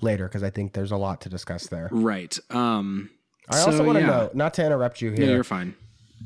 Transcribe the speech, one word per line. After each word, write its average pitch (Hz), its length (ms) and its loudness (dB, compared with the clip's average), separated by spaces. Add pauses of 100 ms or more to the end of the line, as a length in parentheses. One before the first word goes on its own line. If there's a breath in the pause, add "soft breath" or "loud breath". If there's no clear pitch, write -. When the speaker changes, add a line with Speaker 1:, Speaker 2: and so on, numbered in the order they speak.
Speaker 1:
later 101 260 0
'cause 98 160 -6
I 98 60 -2
think 98 240 -6
there's 98 180 -4
a 104 60 -2
lot 95 240 -2
to - 80 -12
discuss 90 380 -10
there. 85 240 -8
Speaker 2:
Right. 110 460 0 (140)
Um, 101 580 0 (400)
Speaker 1:
I 127 100 2
also 160 180 6
Speaker 2:
so, 156 80 4
Speaker 1:
wanna 151 160 4
Speaker 2:
yeah. 160 60 4
Speaker 1:
know, 120 260 2
not 147 220 0
to 170 100 2
interrupt 131 360 0
you 113 100 -2
Speaker 2:
No, 104 40 -2
Speaker 1:
here. 131 200 4
Speaker 2:
you're 127 100 2
fine. 92 300 -6 (500)